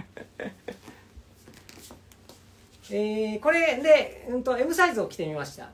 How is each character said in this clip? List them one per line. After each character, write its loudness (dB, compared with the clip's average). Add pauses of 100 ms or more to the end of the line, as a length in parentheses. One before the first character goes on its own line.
(3000)
え -2
ー、 -6
こ 2
れ 2
で、 4
う -2
ん -2
と、 0
M 2
サ 6
イ -2
ズ -2
を -4
着 -12
て -4
み -6
ま -6
し -14
た。 -16